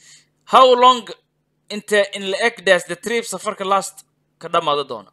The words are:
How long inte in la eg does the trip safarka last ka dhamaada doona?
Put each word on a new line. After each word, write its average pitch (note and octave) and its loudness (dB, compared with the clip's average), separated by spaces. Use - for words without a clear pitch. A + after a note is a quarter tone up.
How B3+ 6
long B3 4
inte G3+ 0
in G3 -8
la F#3+ -4
eg A3 -2
does F3+ 2
the E3+ -10
trip A3+ -6
safarka G3 -8
last F#3+ -4
ka E3 -16
dhamaada D3+ -2
doona? A2 -14